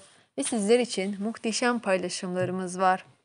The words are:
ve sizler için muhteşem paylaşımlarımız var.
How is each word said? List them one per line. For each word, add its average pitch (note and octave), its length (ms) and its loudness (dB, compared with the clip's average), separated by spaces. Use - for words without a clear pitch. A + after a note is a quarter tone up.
ve C#4 40 -2
sizler A#3 360 2
için G3+ 440 -2
muhteşem A#3 560 -2
paylaşımlarımız F3+ 1000 -2
var. F#3 260 4